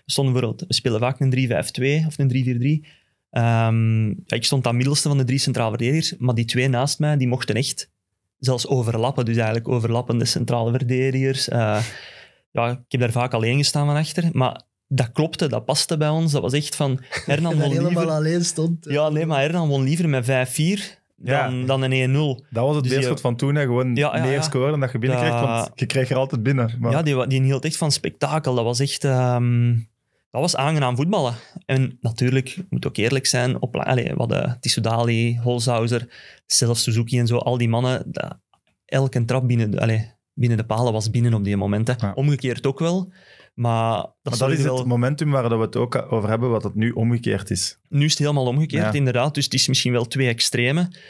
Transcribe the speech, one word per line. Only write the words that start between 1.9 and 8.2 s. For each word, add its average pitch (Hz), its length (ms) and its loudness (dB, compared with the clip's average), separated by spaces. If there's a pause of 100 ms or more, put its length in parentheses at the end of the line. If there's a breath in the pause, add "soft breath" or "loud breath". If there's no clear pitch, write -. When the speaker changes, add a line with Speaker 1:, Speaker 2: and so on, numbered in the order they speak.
Speaker 1:
of 147 100 -8
een 139 100 2
drie 127 160 0
vier 123 160 0
drie. 147 260 0 (440 loud breath)
Ehm, 113 800 2
ja, - 260 -6
ik 117 100 -4
stond 135 200 0
aan 120 40 0
het 120 100 0
middelste 143 280 0
van 143 100 2
de 135 60 2
drie 127 160 0
centraal 117 300 0
verdedigers, 120 480 -2
maar 120 180 0
die 117 100 0
twee 123 220 0
naast 131 320 0
mij, 151 180 2
die 131 100 2
mochten 127 280 -2
echt - 340 -4 (500)